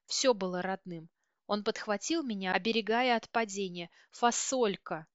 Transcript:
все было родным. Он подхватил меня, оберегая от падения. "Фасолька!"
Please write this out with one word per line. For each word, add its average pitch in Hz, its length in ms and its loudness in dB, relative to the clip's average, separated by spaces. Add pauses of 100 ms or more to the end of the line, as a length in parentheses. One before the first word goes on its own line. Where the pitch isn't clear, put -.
все - 280 4
было 185 280 0
родным. 180 480 -6 (380)
Он 208 180 -2
подхватил 220 580 -2
меня, 196 300 -2
оберегая 226 640 2
от - 120 -6
падения. 190 600 -4 (220)
"Фасолька!" 220 1040 0